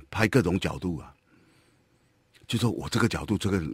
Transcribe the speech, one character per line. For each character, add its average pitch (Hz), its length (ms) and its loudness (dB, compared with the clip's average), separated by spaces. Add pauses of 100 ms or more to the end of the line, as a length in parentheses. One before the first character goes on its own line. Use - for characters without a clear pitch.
(100)
拍 107 180 2
各 123 140 4
种 87 180 2
角 76 180 -4
度 85 200 -4
啊？ - 160 -16 (1300)
就 117 120 0
说 117 120 2
我 - 200 -6
这 113 100 2
个 117 80 4
角 - 160 -4
度， 101 140 0
这 101 120 -2
个， 95 80 2 (160)